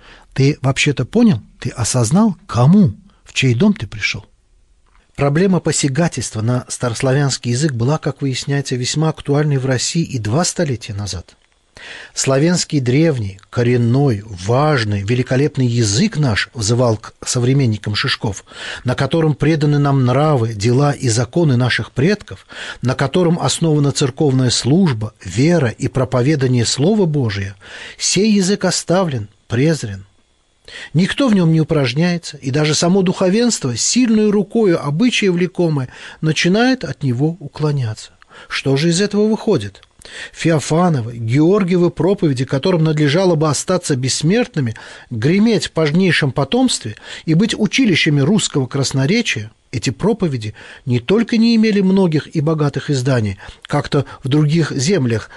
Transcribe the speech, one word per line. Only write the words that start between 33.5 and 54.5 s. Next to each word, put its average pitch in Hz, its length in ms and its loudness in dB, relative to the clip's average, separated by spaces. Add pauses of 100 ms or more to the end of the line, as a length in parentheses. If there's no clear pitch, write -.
сильную 220 540 2
рукою 202 540 0
обычая 190 460 0
влекомое, 170 580 -2 (320)
начинает 208 640 0
от - 180 -10
него 143 380 0
уклоняться». 143 720 -4 (360)
Что 135 280 -2
же 160 120 0
из 170 120 0
этого 208 260 0
выходит? 180 560 -2 (500)
Феофановы, 156 840 0
Георгиевы 170 720 2
проповеди, 156 540 0
которым 160 400 0
надлежало 156 500 2
бы 156 140 0
остаться 160 480 -2
бессмертными, 143 800 -2 (360)
греметь 180 560 2
в - 60 -12
пожнейшем 160 600 2
потомстве 151 640 -2 (280)
и 160 100 0
быть 208 220 2
училищами 170 640 2
русского 147 460 0
красноречия, 135 840 -2 (220)
эти 120 180 -4
проповеди 143 640 -4 (300)
не 123 140 0
только 226 380 0
не 226 180 4
имели 220 260 4
многих 185 540 2
и 165 60 0
богатых 147 500 -2
изданий, 123 480 0 (280)
как-то 143 380 -2 (200)
в 131 40 -6
других 151 440 2